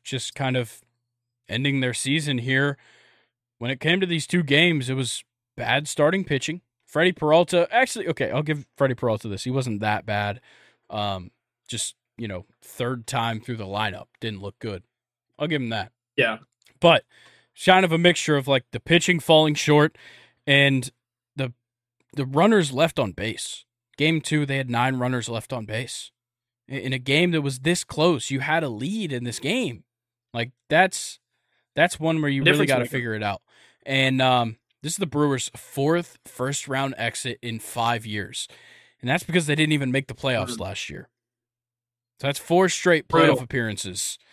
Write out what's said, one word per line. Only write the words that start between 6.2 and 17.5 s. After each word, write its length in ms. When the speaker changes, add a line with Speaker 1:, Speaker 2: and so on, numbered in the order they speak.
Speaker 1:
pitching. 360
Freddie 260
Peralta, 580
actually, 380
okay, 220
I'll 120
give 240
Freddie 180
Peralta 340
this. 160
He 60
wasn't 300
that 240
bad. 380
Um, 400
just, 280
you 100
know, 160
third 460
time 340
through 160
the 80
lineup, 440
didn't 220
look 160
good. 240
I'll 100
give 140
him 80
that. 220
Speaker 2:
Yeah. 200
Speaker 1:
But 240